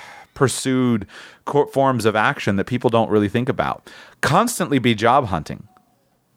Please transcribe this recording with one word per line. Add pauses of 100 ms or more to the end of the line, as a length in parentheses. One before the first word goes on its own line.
(1500)
cor-,
forms
of
action
that
people
don't
really
think
about. (300)
Constantly
be
job
hunting. (680)